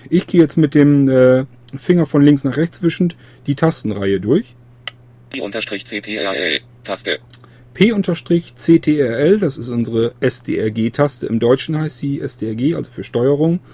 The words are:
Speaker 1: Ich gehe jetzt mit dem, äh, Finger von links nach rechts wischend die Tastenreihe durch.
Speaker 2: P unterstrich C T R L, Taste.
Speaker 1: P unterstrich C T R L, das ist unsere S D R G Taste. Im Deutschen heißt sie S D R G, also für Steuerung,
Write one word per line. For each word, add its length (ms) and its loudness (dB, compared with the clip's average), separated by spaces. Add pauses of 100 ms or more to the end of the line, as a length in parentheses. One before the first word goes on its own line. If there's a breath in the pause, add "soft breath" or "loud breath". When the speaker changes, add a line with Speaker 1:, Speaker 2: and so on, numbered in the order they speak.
Speaker 1:
Ich 180 0
gehe 140 4
jetzt 160 2
mit 180 2
dem, 340 4
äh, 360 4 (320)
Finger 280 0
von 160 2
links 240 4
nach 100 -4
rechts 260 -4
wischend 360 -2 (280 soft breath)
die 100 -2
Tastenreihe 640 -2
durch. 340 -2 (720)
Speaker 2:
P 120 -10
unterstrich 440 -8
C 140 -10
T 160 -10
R 180 -4
L, 280 -4 (240)
Taste. 340 -8 (540 soft breath)
Speaker 1:
P 180 4
unterstrich 640 -2
C 240 4
T 180 0
R 200 0
L, 220 2
das 180 -4
ist 100 -10
unsere 540 -2
S 220 -2
D 140 -6
R 140 -2
G 200 -2
Taste. 360 -2
Im 120 -2
Deutschen 380 0
heißt 220 -6
sie 220 -6
S 160 -10
D 100 -6
R 80 -6
G, 200 -2
also 140 -8
für 140 -14
Steuerung, 560 0 (140 soft breath)